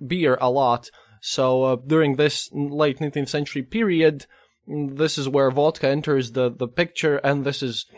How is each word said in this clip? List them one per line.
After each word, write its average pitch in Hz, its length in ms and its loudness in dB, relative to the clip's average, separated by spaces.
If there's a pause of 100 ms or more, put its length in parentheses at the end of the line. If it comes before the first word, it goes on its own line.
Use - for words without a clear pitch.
beer 143 360 2
a 127 80 2
lot. 123 400 0 (320)
So, 131 420 0
uh, 131 120 2
during 143 400 2
this 147 380 0
late 143 460 -2
nineteenth 143 300 -4
century 143 340 -4
period, 160 600 0 (400)
this 147 520 -4
is 139 120 -2
where 135 220 4
vodka 143 380 2
enters 139 420 0
the, 123 180 0
the 123 180 -6
picture, 160 500 -2
and 139 280 0
this 139 160 -4
is, 120 240 -6 (120)